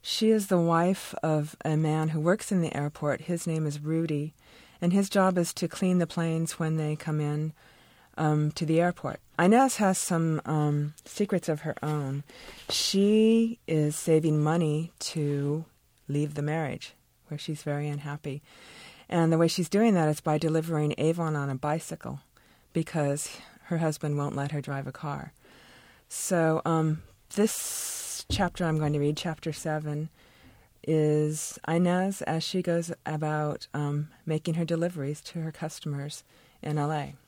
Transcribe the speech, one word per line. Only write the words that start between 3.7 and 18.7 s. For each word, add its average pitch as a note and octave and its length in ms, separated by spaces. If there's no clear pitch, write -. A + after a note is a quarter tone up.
Rudy, D#3 560
and F3 120
his G3 160
job F#3+ 300
is E3+ 160
to E3+ 140
clean F3+ 300
the E3 100
planes E3 500
when D#3+ 180
they D3+ 200
come D3+ 240
in, D3+ 320
um, D3+ 380
to E3 100
the D#3+ 140
airport. F3 400
Inez A3+ 380
has F#3+ 200
some, E3 480
um, D3 500
secrets G3+ 440
of D3+ 120
her D#3 200
own. C#3+ 440
She A3 1000
is D3+ 260
saving D#3 480
money D#3+ 560
to C#3+ 680
leave D3 260
the D3 80
marriage, D3+ 520
where D3 100
she's D3+ 240
very D3 240
unhappy. D3 560